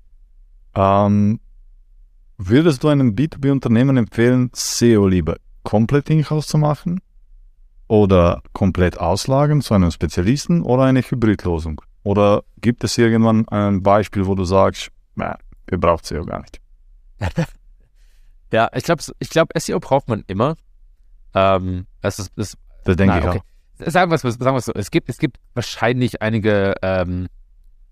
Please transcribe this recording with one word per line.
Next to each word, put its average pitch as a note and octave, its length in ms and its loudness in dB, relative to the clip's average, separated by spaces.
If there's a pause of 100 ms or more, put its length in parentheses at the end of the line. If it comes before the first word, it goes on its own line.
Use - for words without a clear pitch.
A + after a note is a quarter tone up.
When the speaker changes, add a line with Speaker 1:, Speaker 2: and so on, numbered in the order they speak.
(760)
Speaker 1:
Ähm, G2+ 680 2 (960)
würdest B2+ 460 2
du D3+ 40 0
einem C3+ 280 2
B C#3 120 -2
two - 120 -16
B C#3 100 -2
Unternehmen C3+ 480 2
empfehlen, B2 560 0
S - 300 -8
E A#2 120 6
O G2 120 4
lieber F2 280 0 (280)
komplett A2+ 460 0
in-house D#3 380 0
zu D#3 100 -2
machen D3+ 440 -2 (840)
oder F#2+ 540 4 (120)
komplett F2+ 460 0
auslagern C3+ 600 0
zu - 120 -2
einem F2+ 180 4
Spezialisten B2+ 720 -2
oder B2+ 220 0
eine C3 180 4
Hybridlösung? F2+ 800 -2 (240)
Oder G2+ 380 2 (160)
gibt A#2+ 240 -2
es - 140 -4
irgendwann A2+ 500 2
ein G2+ 340 -2
Beispiel, G2 440 2
wo F#2+ 100 -2
du F#2+ 80 -2
sagst, F#2+ 460 0 (260)
„Na, E2+ 220 -8 (340)
ihr F#2 60 -2
braucht E2+ 260 0
S - 80 -16
E D2+ 80 -6
O - 60 -8
gar - 160 -10
nicht“? - 180 -20 (600)
Speaker 2:
<laughs> G#2+ 280 -4 (1040)
Ja, A2+ 220 2
ich B2+ 100 -4
glaub, E3 160 -2 (200)
ich - 100 -10
glaub, D#3+ 260 0
S - 140 -4
E F3+ 40 -4
O F#3 60 -4
braucht - 300 -2
man G#2+ 180 -4
immer. A#2+ 280 -2 (800)
Ähm, F#2 540 0 (140)
das - 180 -4
ist, F#2+ 160 -12
das - 220 -8 (260)
Speaker 1:
Das F#2 120 0
denke G2 200 4
Speaker 2:
na, G2+ 40 0
Speaker 1:
ich - 80 -2
Speaker 2:
okay. F2+ 120 -2
Speaker 1:
auch. - 520 -12
Speaker 2:
Sagen F3+ 200 2
wir's D#3+ 120 0
mal, B2 80 -2
sagen C3 240 -2
wir's B2 100 -4
so: A2+ 80 -6
es - 180 -8
gibt, - 160 -2
es C3 100 -10
gibt C#3+ 200 -4 (160)
wahrscheinlich B2 680 -4
einige, G#2 600 0
ähm, F2+ 460 -4 (640)